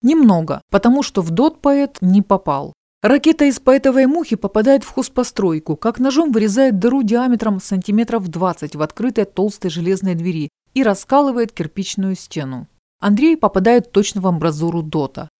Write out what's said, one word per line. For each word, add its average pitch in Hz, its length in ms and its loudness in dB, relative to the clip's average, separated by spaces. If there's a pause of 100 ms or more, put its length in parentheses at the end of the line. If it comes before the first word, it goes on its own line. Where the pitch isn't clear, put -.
Немного, 208 640 4
потому 240 360 2
что - 180 -4
в 165 80 -4
дот 277 300 0
поэт 277 400 0
не 190 220 4
попал. 143 500 -2 (300)
Ракета 294 440 4
из 269 120 0
поэтовой 269 460 4
мухи 285 320 0
попадает 214 480 2
в - 60 -16
хозпостройку, 185 840 -4
как 226 240 -4
ножом 269 340 0
вырезает 220 460 2
дыру 247 240 0
диаметром 226 560 0
сантиметров 202 680 -2
двадцать 165 480 -4
в 147 60 -4
открытой 151 420 -4
толстой 196 460 -4
железной 180 440 -2
двери 165 360 -6 (240)
и 262 80 0
раскалывает 240 680 0
кирпичную 190 640 -6
стену. 131 540 -10 (320)
Андрей 262 380 2
попадает 226 520 2
точно 202 300 -2
в 185 60 -2
амбразуру 165 560 -2
дота. 151 580 -8